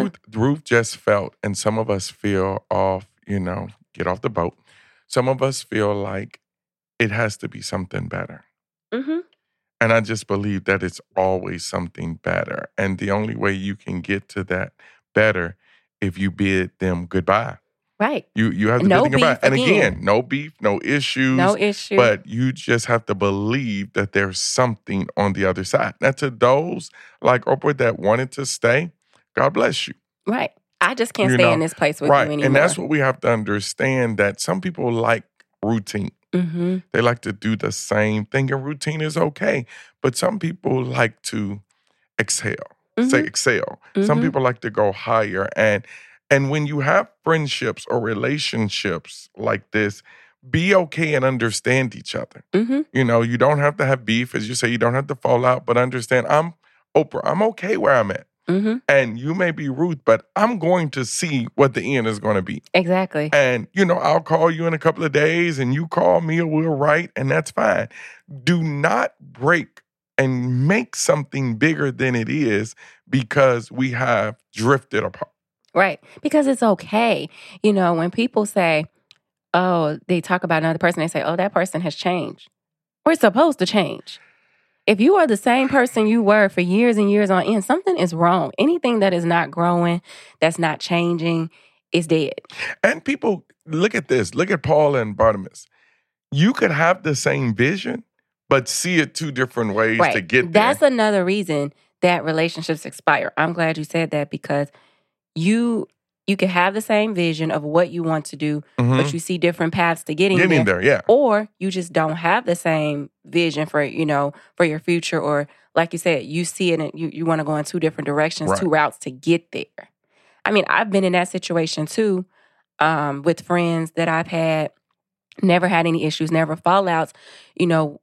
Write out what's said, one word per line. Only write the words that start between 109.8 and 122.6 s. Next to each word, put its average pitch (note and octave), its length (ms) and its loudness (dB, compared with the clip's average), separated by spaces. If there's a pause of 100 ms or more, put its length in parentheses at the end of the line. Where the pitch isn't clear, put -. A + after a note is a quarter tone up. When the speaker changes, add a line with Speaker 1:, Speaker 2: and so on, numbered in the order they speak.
Speaker 2:
to D#3 100 -6
getting F#3 240 2
Speaker 1:
Getting D3+ 260 4
Speaker 2:
there. F#2 160 2
Speaker 1:
there, - 20 -2
yeah. C#3+ 260 4
Speaker 2:
Or G#3+ 400 4 (100)
you F#3+ 120 -2
just F3 220 -6
don't D#3 240 0
have F3 280 0
the E3+ 120 0
same D3+ 520 -2 (160)
vision D#3 420 0
for, D3+ 160 0
you C#3 220 -2
know, C#3+ 280 0 (240)
for F3 80 2
your D#3 140 0
future. E3+ 420 -2
Or D3 280 -2 (260)
like E3 180 2
you E3+ 60 -6
said, D#3 260 0
you E3 200 -4
see F3 280 -2
it D#3+ 80 0
and D3 140 -4
you, D#3+ 180 -6
you D#3+ 120 -8
wanna D#3+ 200 0
go D3+ 120 -2
in D3+ 80 -4
two E3+ 160 -6
different D#3 260 -2
directions, C#3+ 440 -2
Speaker 1:
Right. F#2+ 100 0
Speaker 2:
two F#3 80 0
routes D3+ 300 2
to - 120 -10
get E3 420 -2
there. - 360 -12 (560)
I - 60 2
mean, G#3 180 4
I've G#3 220 2
been F#3+ 140 2
in F3+ 80 2
that F3+ 160 2
situation F3 580 -2
too, G3 380 0 (560)